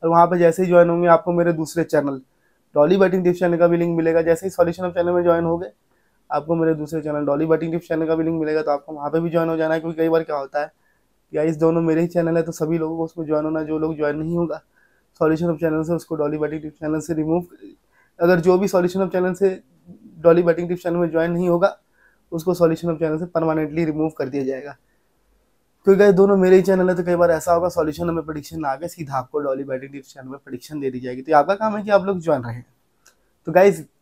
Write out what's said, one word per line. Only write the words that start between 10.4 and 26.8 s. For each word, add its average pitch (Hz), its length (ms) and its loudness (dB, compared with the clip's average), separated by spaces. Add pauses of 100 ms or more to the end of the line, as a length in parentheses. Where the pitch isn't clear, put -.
है 156 120 -8 (600)
गाइस 156 260 -2
दोनों 165 240 2
मेरे 160 180 0
ही 175 80 0
चैनल 170 280 -2
है 165 60 0
तो 165 120 -6
सभी 160 240 -2
लोगों 160 180 -4
को 165 80 -4
उसमें 160 220 -10
ज्वाइन 151 180 -2
होना 160 160 -4
है। 156 60 -6
जो 156 120 -4
लोग 156 180 -4
ज्वाइन 147 200 -4
नहीं 160 200 -4
होगा 160 240 -4 (600)
सॉल्यूशन 160 280 0
अब 160 100 -2
चैनल 160 240 -2
से 160 120 -4
उसको 160 220 -6
डॉली 151 220 -2
बैटिंग 151 240 -6
टिप्स 151 160 -14
चैनल 156 220 -4
से 151 140 -6
रिमूव, 160 320 -2 (760)
अगर 175 200 4
जो 185 180 6
भी 196 100 0
सॉल्यूशन 180 320 0
अब 185 100 -2
चैनल 180 240 0
से 190 140 2 (720)
डॉली 170 220 6
बैटिंग 175 260 0
टिप्स 180 140 -6
चैनल 170 140 -4
में 175 140 0
ज्वाइन 165 200 0
नहीं 175 180 0
होगा 175 280 2 (560)
उसको 170 220 -2
सॉल्यूशन 170 340 2
अब 160 100 -2
चैनल 156 200 -2
से 175 100 -6
परमानेंटली 160 560 -2
रिमूव 156 260 -2
कर 143 180 -8
दिया 135 160 -4
जाएगा, 135 320 -8 (1080)
क्योंकि 196 120 6
गाइस 202 160 8
दोनों 196 220 4
मेरे 185 200 6
ही 190 60 6
चैनल 185 260 2